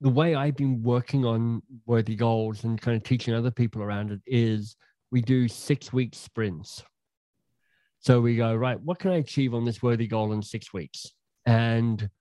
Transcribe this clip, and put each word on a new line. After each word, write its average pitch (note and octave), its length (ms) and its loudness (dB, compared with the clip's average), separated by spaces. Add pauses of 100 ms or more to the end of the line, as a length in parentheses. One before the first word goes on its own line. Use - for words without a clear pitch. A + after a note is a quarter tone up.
the C3+ 100 4
way D#3 240 2
I've C#3 220 0
been C3 260 0
working B2 420 0
on A2+ 380 0 (240)
worthy A2+ 300 2
goals A2 480 0
and A2+ 160 -2
kind A#2 160 0
of A2 80 -2
teaching B2 300 0
other A#2 180 0
people A2+ 300 -2
around G#2 280 -4
it G2+ 160 -8
is A2+ 500 0 (360)
we B2 100 2
do B2+ 240 2
six-week B2+ 680 -2
sprints. - 680 -8 (1200)
So B2 200 6
we A#2+ 160 2
go, A2+ 180 2
"Right, A#2+ 260 -2
what E3 180 -6
can F#3+ 140 0
I F3 60 2
achieve C3+ 360 -2
on A#2 100 -2
this A#2 160 -4
worthy A#2 280 0
goal G#2+ 240 -2
in G#2+ 100 -2
six - 300 -12
weeks?" - 340 -10 (400)
And A2+ 600 2 (120)